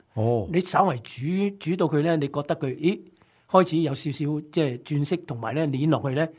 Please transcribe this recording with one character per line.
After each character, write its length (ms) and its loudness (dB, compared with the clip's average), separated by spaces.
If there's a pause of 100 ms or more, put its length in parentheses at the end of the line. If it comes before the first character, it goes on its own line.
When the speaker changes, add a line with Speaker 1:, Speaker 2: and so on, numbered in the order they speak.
(140)
Speaker 1:
哦。 380 0
Speaker 2:
你 80 2
稍 240 4
為 140 0
煮， 600 -2
煮 180 -2
到 100 2
佢 160 2
呢， 140 2
你 120 0
覺 140 -6
得 140 -2
佢， 200 -4
咦， 240 0 (500)
開 180 6
始 100 0
有 160 2
少 160 -6
少， 300 -4 (120)
即 100 2
係 200 0
轉 220 -2
色， 120 0 (100)
同 140 -8
埋 140 -4
呢， 120 0
捏 220 0
落 200 4
去 60 -2
呢， 120 0 (120)